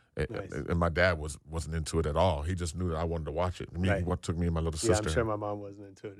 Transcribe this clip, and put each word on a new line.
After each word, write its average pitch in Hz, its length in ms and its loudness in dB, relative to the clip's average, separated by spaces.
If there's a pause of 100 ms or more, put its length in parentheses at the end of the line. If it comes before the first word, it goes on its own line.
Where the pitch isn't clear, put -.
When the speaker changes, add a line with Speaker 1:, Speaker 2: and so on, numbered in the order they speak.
(160)
Speaker 1:
and, - 140 -2
Speaker 2:
Nice. - 220 -8
Speaker 1:
and 85 260 0
my 85 100 4
dad 87 300 4
was, 76 180 -6 (100)
wasn't 76 280 -6
into 80 240 0
it 69 80 2
at 73 100 0
all. 80 260 4
He 85 120 -2
just 85 200 -4
knew 90 140 -2
that 80 80 -2
I 82 80 -2
wanted 82 220 -2
to 78 60 -6
watch 90 280 -2
it. - 160 -10
Me, 92 140 2
Speaker 2:
Right. 101 80 4
Speaker 1:
he 90 60 0
wa-, 85 120 0
took 82 220 -4
me 85 80 2
and 82 80 2
my 82 80 0
little 80 200 -2
Speaker 2:
Yeah, 110 120 6
Speaker 1:
sister. 107 160 4
Speaker 2:
I'm 78 40 0
sure 120 100 4
my 110 120 -2
mom 104 240 -4
wasn't 101 280 -14
into 98 200 -14
it 98 120 -14